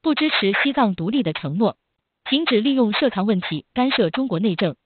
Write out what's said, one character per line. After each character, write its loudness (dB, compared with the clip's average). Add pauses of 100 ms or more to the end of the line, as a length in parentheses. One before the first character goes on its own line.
不 0
支 0
持 0 (120)
西 0
藏 2
独 -4
立 0
的 -2
承 -6
诺， 0 (520)
停 0
止 2
利 0
用 2
涉 0
藏 -2
问 2
题 -6
干 0
涉 2
中 -2
国 -2
内 0
政。 -2 (120)